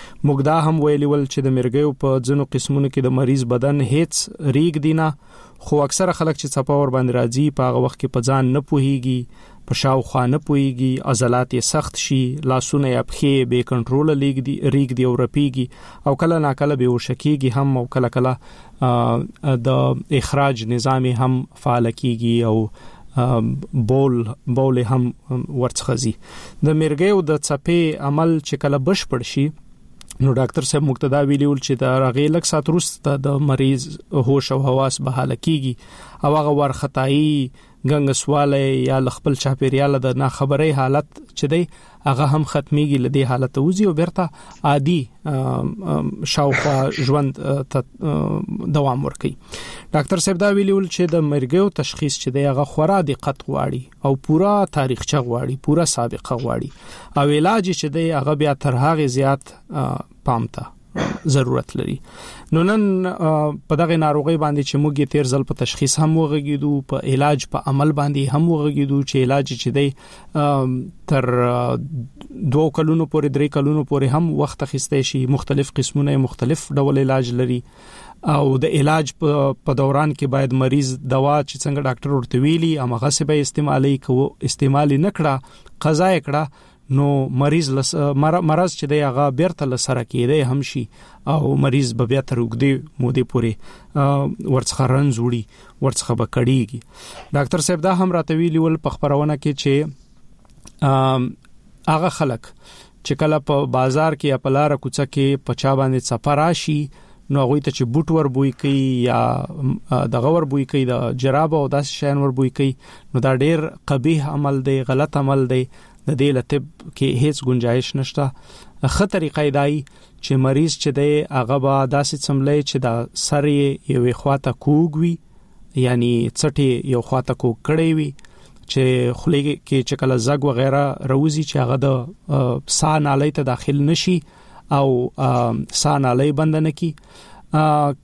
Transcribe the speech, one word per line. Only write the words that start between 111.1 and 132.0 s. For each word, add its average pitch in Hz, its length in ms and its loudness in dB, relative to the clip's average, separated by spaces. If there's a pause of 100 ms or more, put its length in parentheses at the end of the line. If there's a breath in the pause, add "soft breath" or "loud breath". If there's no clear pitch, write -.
جراب 135 420 0
او 143 140 0
داسې 139 160 0
شیان 143 340 -2
ور 139 120 2
بوی 131 180 0
کوي، 135 240 0 (420 loud breath)
نو 127 60 0
دا 131 160 2
ډېر 151 220 2 (280)
قبیح 143 400 0
عمل 143 380 -2
دی، 135 240 0
غلط 143 280 0
عمل 135 340 2
دی. 127 140 0 (440 loud breath)
د - 20 0
دې 143 260 2
له 127 40 0
طب 139 240 -2 (320)
کې 139 120 0 (140)
هیڅ 147 140 2 (120)
ګنجایش 123 480 0
نشته. 135 360 -2 (520 loud breath)
ښه 170 220 2
طریقه 160 360 -2
یې 147 80 2
دا 139 120 2
وي 143 220 0 (380 soft breath)
چې - 100 -4
مریض 135 400 2
چې - 260 -2
دی، 147 320 2
هغه 131 280 0
به 135 280 2
داسې 139 300 0
څملی 143 460 0
چې 139 160 -4
دا 120 360 -2
سر 147 300 0
یې 143 340 2 (120)
یوې 123 220 2
خوا 139 240 -2
ته 139 140 -2
کوږ 151 460 2
وي، 170 220 0 (580 soft breath)
یعنی 120 520 2
څټ 143 300 -2
یې 131 260 2
یو 123 160 0
خوا 127 200 -2
ته 127 140 -2
کوږ 117 220 -2 (120)
کړی 165 260 2
وي، 147 200 -2 (540 loud breath)
چې 131 140 0 (360)
خولې 143 240 2 (240)
کې 139 160 0
چې 139 140 -6
کله 131 200 0
زګ 135 280 0
وغیره 135 400 2 (260)
راوځي، 151 400 2
چې - 60 -4
هغه 135 200 0
د، 131 100 0
آه، 135 800 -2